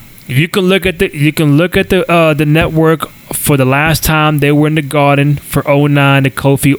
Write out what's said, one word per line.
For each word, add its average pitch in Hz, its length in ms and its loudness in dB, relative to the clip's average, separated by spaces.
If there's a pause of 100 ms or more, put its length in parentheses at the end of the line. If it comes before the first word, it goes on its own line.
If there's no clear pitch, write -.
(280)
if 123 100 -4
you 170 100 0
can 196 160 -4
look 185 220 0
at 175 120 -4
the, 190 180 -2
you 151 160 0
can 147 240 0
look 175 200 0
at 196 140 -2
the, 180 200 0
uh, 160 240 2
the 151 120 -2
network 160 640 0 (240)
for - 240 -2
the 131 80 2
last 139 400 0
time 151 340 2
they 143 140 0
were 147 160 2
in 156 80 -4
the 156 60 -2
Garden 143 540 0
for - 320 -6
oh 143 180 2
nine, 139 360 2
the 135 80 0
Kofi 139 480 0